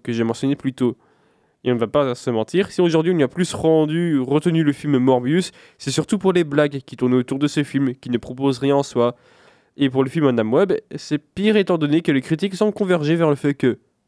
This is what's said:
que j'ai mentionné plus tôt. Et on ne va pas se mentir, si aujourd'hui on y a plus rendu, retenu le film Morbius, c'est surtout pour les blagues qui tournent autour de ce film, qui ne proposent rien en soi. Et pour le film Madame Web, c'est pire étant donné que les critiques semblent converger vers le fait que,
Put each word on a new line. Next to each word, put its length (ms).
que 100
j'ai 120
mentionné 320
plus 180
tôt. 240
Et 80
on 20
ne 60
va 80
pas 260
se 160
mentir, 400
si 100
aujourd'hui 320
on 60
y 60
a 40
plus 240
rendu, 680
retenu 420
le 100
film 260
Morbius, 520
c'est 120
surtout 260
pour 160
les 120
blagues 420
qui 100
tournent 180
autour 260
de 80
ce 160
film, 300
qui 140
ne 100
proposent 400
rien 180
en 80
soi. 320
Et 140
pour 140
le 60
film 160
Madame 260
Web, 220
c'est 240
pire 380
étant 200
donné 260
que 100
les 80
critiques 340
semblent 180
converger 440
vers 140
le 40
fait 200
que, 260